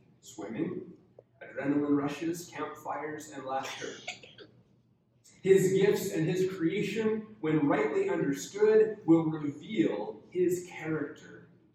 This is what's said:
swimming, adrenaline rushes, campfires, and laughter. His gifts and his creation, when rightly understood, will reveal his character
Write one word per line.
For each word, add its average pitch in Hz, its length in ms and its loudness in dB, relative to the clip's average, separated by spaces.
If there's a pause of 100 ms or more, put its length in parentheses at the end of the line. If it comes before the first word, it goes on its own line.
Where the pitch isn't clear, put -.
(200)
swimming, - 720 -8 (500)
adrenaline 143 540 0
rushes, 165 580 -4
campfires, 151 760 -8
and 135 160 -12
laughter. - 420 -6 (1500)
His 190 300 6
gifts 202 400 2
and 160 140 -2
his 185 260 0
creation, 208 880 -2
when 156 260 2
rightly 202 440 2
understood, 202 960 2
will 160 180 8
reveal 151 1040 -2
his 180 400 0
character 156 800 -8 (260)